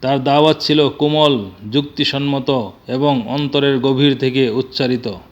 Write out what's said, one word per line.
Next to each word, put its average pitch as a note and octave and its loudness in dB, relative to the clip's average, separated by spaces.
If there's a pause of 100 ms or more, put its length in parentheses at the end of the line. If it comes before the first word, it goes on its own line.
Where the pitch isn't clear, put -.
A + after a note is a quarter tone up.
তার C3+ -2
দাওয়াত D3 4
ছিল D3+ 2
কোমল, D3 2 (260)
যুক্তিসম্মত C#3+ -2 (360)
এবং C3 0
অন্তরের C#3 -2
গভীর C3+ 2
থেকে B2+ 0
উচ্চারিত। B2 -4 (240)